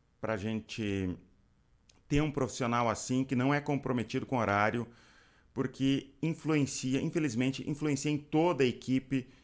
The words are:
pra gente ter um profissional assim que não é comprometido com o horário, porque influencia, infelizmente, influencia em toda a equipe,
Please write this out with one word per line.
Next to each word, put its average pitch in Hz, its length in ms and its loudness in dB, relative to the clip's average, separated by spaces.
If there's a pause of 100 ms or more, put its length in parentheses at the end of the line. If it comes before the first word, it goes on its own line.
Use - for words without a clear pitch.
(200)
pra 110 180 -2
gente 101 760 -4 (960)
ter 147 140 4
um 151 80 0
profissional 120 580 0
assim 127 360 0
que 135 120 -2
não 131 160 4
é 143 80 2
comprometido 131 640 -2
com 131 120 -2
o 120 40 2
horário, 107 480 2 (640)
porque 135 680 -2
influencia, 147 800 0
infelizmente, 135 680 -2
influencia 147 420 -2
em 151 80 0
toda 156 460 2
a - 20 6
equipe, 127 600 -2 (160)